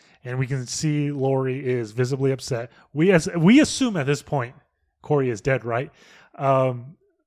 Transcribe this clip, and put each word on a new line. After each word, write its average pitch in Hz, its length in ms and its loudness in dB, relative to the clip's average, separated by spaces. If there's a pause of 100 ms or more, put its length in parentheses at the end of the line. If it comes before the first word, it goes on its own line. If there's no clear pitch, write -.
(240)
And 123 140 -8
we 131 80 -2
can 127 200 -6
see 147 460 -2
Lori 135 520 -2
is 120 280 -4
visibly 131 400 0
upset. 123 380 -6 (220)
We 160 200 2
as-, 175 240 4
we 202 240 8
assume 240 360 0
at 135 100 -2
this 143 160 -2
point 131 320 -4 (480)
Corey 139 280 0
is 104 100 -4
dead, 135 240 -2
right? 120 260 -4 (460)
Um, 131 600 0 (300)